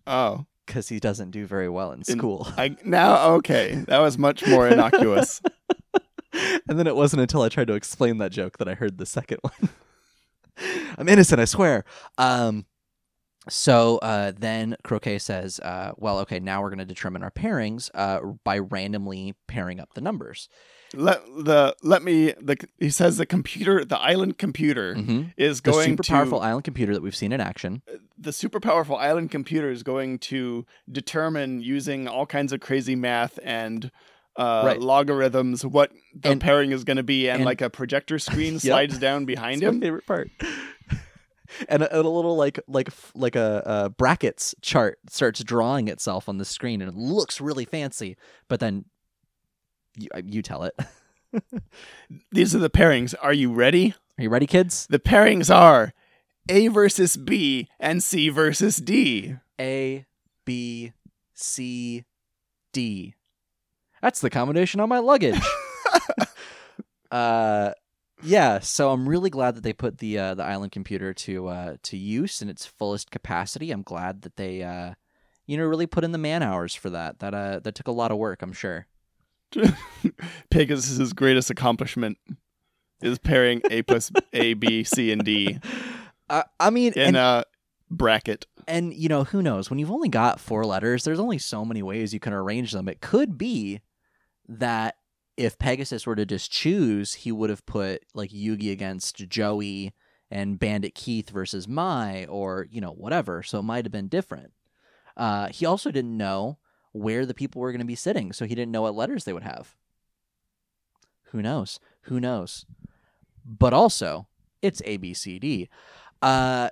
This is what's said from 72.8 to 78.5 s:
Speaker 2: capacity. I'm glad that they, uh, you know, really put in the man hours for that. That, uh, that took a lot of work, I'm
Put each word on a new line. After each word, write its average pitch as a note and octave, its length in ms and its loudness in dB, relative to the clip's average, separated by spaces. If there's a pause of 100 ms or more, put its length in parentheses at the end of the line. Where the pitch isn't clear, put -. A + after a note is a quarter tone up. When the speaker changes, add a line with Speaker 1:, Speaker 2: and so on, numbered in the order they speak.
Speaker 2:
capacity. F#2+ 600 -6
I'm G2+ 120 -6
glad F#2 400 -10
that E2+ 140 -18
they, F#2 260 -8
uh, F2+ 320 -10 (520)
you D3 100 -6
know, D#3+ 80 -2
really D#3+ 220 0
put E3 180 -2
in E3 80 -4
the E3 60 -4
man D#3 240 -2
hours F#2 320 -4
for - 160 -10
that. E2 280 -10
That, G2+ 160 -8
uh, G2 260 -6
that G#2+ 140 -10
took - 140 -10
a B2 40 -4
lot A#2 200 -2
of G#2+ 60 -2
work, G#2 240 -4
I'm F#2 100 -10